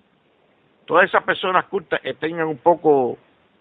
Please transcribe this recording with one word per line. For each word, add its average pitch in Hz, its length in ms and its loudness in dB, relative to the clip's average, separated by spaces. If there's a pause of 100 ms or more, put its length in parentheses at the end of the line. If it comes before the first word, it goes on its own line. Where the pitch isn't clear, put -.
(880)
todas 170 200 2
esas 202 180 -2
personas 185 400 -2
cultas - 360 -6
que 127 140 -8
tengan 160 320 -6
un 156 120 -6
poco 156 600 2 (420)